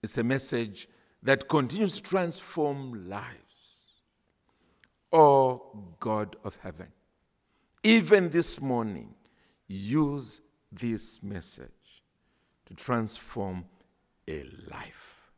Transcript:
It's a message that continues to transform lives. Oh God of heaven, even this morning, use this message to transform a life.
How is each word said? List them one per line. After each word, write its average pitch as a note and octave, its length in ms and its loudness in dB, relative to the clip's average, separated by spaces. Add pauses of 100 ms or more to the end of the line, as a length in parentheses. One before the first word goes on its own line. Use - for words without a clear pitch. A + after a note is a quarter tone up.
It's G#2+ 160 -6
a A#2 60 0
message A#2+ 640 -2 (340)
that C3+ 260 2
continues D#3+ 480 0
to - 60 -8
transform C#3+ 1040 -4
lives. - 920 -16 (1080)
Oh C3 880 6
God G#2+ 460 -2
of G#2 120 -8
heaven, F2+ 360 -16 (880)
even G3+ 480 6
this D#3+ 300 2
morning, A2 540 -4 (540)
use B2 720 -2 (320)
this A2+ 500 -6
message - 800 -14 (640)
to - 80 -20
transform G2+ 880 -4 (640)
a D2+ 160 -10 (240)
life. - 680 -18